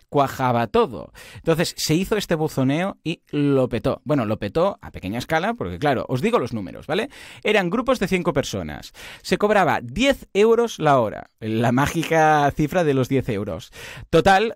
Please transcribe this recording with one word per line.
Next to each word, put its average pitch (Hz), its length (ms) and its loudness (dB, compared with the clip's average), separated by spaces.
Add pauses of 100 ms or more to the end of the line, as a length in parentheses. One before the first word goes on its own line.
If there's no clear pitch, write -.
cuajaba 127 580 0
todo. 139 440 -2 (240)
Entonces 165 420 0
se - 180 0
hizo 190 220 0
este 185 180 -2
buzoneo 156 680 -2
y 160 260 -6
lo 143 400 2
petó. 120 340 -4
Bueno, 143 220 0
lo 107 120 -2
petó 165 440 -2
a - 100 -18
pequeña 104 280 -8
escala, 165 340 -2
porque 90 260 -8
claro, 135 280 0
os 131 140 -2
digo 220 180 2
los 127 140 -6
números, 87 340 -10
¿vale? 196 220 -4 (340)
Eran 202 260 2
grupos 240 300 0
de 196 80 -2
cinco 180 260 0
personas. 85 600 -6 (280)
Se - 160 -2
cobraba 190 440 2
diez 170 520 0
euros 226 460 2
la 147 200 4
hora, - 300 -4 (100)
la 113 320 0
mágica 151 840 2
cifra 160 280 0
de 147 100 2
los 131 160 0
diez 131 200 0
euros. 101 420 -6 (380)
Total, 190 460 4